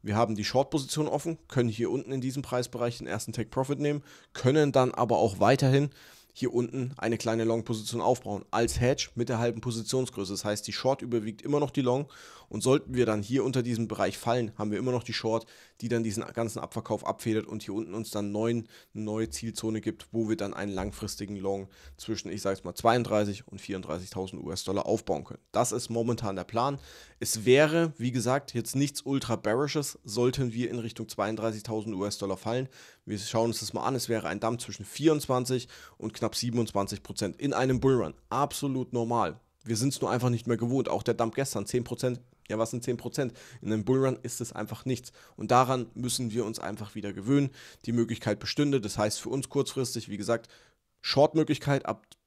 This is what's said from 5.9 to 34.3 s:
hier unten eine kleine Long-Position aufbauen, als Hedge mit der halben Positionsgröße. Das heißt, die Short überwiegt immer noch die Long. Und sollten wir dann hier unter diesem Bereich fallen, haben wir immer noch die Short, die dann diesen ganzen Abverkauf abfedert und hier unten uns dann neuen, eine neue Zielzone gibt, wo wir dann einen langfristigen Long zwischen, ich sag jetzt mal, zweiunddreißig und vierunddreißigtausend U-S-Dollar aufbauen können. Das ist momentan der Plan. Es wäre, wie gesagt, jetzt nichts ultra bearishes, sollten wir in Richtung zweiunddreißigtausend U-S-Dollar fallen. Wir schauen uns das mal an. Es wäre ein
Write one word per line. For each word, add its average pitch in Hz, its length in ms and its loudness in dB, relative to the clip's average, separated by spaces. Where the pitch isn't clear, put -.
hier 127 200 -2
unten 120 440 0
eine 113 200 0
kleine 113 280 2
Long-Position 113 560 0
aufbauen, 104 500 0
als 117 280 2
Hedge 123 360 2
mit 120 140 -2
der 113 100 0
halben 117 220 0
Positionsgröße. 113 720 -2
Das 95 120 -6
heißt, 104 220 -2
die 101 60 -6
Short 135 280 0
überwiegt 113 400 -2
immer 147 180 0
noch 143 120 0
die 143 100 0
Long. 131 260 2
Und 107 140 -6
sollten 131 320 4
wir 123 140 4
dann 107 160 2
hier 120 200 2
unter 127 200 2
diesem 117 240 0
Bereich 101 320 0
fallen, 117 360 0
haben 104 140 -2
wir 104 80 0
immer 127 140 0
noch 123 120 0
die 113 100 -8
Short, 113 340 0
die 117 80 -4
dann 117 140 2
diesen 110 200 -2
ganzen 117 260 -2
Abverkauf 107 440 -4
abfedert 107 440 -2
und 107 160 -8
hier 101 100 -6
unten 95 220 -4
uns 110 160 -6
dann 101 200 -2
neuen, 113 360 0
eine 107 100 -6
neue 110 280 -2
Zielzone 113 500 -4
gibt, - 300 -6
wo 110 180 0
wir 110 80 2
dann 101 160 -4
einen 101 180 -4
langfristigen 101 680 -6
Long 98 320 -4
zwischen, 98 320 -6
ich 98 140 -6
sag 98 120 0
jetzt - 80 -16
mal, 87 120 -8
zweiunddreißig 107 720 2
und 98 140 -16
vierunddreißigtausend 92 840 -6
U-S-Dollar 92 420 -4
aufbauen 92 380 0
können. - 160 -16
Das 120 180 2
ist 117 180 -4
momentan 117 460 0
der 90 80 -6
Plan. 131 340 0
Es - 260 -2
wäre, 151 520 8
wie 123 140 -2
gesagt, 127 420 0
jetzt 120 220 -4
nichts 139 260 0
ultra 131 360 0
bearishes, 139 680 0
sollten 120 500 0
wir 120 160 -2
in 123 80 -4
Richtung 113 320 -6
zweiunddreißigtausend 107 840 -2
U-S-Dollar 98 420 -2
fallen. 123 320 -2
Wir 104 120 -4
schauen 113 300 0
uns 113 140 -2
das 104 120 -8
mal 113 120 -2
an. 131 100 0
Es 120 120 -4
wäre 110 200 0
ein 95 120 -4